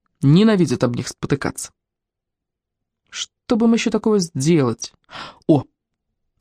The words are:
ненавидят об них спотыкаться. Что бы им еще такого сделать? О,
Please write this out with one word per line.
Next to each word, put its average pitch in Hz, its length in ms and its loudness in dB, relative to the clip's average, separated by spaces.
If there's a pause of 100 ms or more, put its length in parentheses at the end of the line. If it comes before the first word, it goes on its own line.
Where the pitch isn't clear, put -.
(220)
ненавидят 170 600 4
об 120 120 -2
них 117 120 -8
спотыкаться. - 640 -8 (1400)
Что - 460 -6
бы 226 100 0
им 233 80 4
еще 233 160 -2
такого 214 300 0
сделать? 143 760 -2 (540)
О, 156 160 2 (760)